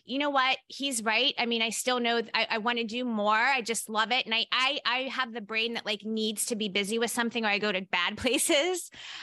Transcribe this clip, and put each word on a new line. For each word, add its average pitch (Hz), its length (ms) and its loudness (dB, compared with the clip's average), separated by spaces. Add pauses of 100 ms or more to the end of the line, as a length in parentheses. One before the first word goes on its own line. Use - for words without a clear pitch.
"You 262 140 -4
know 294 100 2
what? 262 380 2
He's 262 340 -4
right." 226 380 2
I 233 80 0
mean, 233 160 0
I 226 80 -2
still 254 280 0
know 233 220 2
th-, 220 140 -4
I, 226 160 4
I 220 80 0
wanna 233 240 0
do 233 200 -4
more. 214 300 2
I 254 280 4
just 214 280 -4
love 220 220 2
it. 247 140 2
And 226 100 -2
I, 226 160 0
I, 262 340 2
I 240 180 0
have 247 300 -4
the 233 80 -6
brain 220 320 -2
that, 220 120 -6
like, 208 200 -4
needs 220 420 -2
to 240 80 -2
be 214 140 -2
busy 202 300 0
with 233 100 0
something 233 340 -2
or 214 40 2
I 202 100 2
go 208 140 0
to 190 100 0
bad 185 360 0
<laughs> - 60 -8
places. 320 680 2 (320)